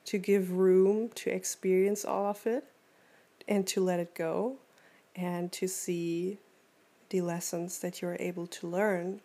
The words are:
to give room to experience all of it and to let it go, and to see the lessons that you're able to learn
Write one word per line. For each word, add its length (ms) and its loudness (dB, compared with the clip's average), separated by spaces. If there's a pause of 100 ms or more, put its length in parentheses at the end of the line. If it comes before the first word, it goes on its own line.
to 120 -2
give 340 2
room 580 6
to 200 -6
experience 760 2
all 220 0
of 200 -4
it 180 -2 (840)
and 200 2
to 140 0
let 200 2
it 140 -6
go, 420 -2 (580)
and 380 -4
to 160 -4
see 720 -4 (720)
the 100 0
lessons 600 -4
that 200 -6
you're 180 -4
able 280 -4
to 200 -12
learn 580 0